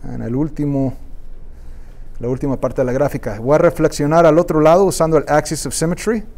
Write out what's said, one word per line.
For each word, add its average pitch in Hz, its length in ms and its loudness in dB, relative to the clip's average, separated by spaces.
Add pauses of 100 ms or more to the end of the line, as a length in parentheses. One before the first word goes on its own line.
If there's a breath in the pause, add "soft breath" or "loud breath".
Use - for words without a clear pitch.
En 123 160 -8
el 113 160 -4
último, 143 560 -2 (1300 soft breath)
la 117 80 -4
última 131 300 -4
parte 131 240 -2
de - 20 2
la 123 80 -2
gráfica. 131 460 -2
Voy 123 160 2
a 156 40 4
reflexionar 160 680 4
al 156 120 6
otro 170 220 2
lado 165 240 6
usando 160 320 2
el 135 120 4
axis 151 360 0
of 135 100 -6
symmetry. 180 480 -2 (160)